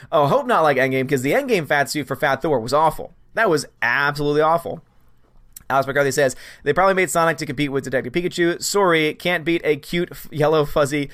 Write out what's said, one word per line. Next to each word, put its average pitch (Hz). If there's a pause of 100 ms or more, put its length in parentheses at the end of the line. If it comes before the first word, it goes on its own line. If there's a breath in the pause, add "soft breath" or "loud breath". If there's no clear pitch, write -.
(120)
Oh, 151
hope 247
not 220
like 147
Endgame, 131
'cause 135
the 139
Endgame 233
fat 143
suit 147
for 135
Fat 139
Thor 147
was 117
awful. 156 (180)
That 220
was 156 (160)
absolutely 143
awful. 160 (880)
Alex 135
McCarthy 143
says, 131 (280 loud breath)
"They 143
probably 190
made 185
Sonic 165
to 156
compete 143
with 135
Detective 127
Pikachu. 175
Sorry, 165
can't 175
beat 170
a 151
cute, 175
f-, -
yellow, 151
fuzzy, 143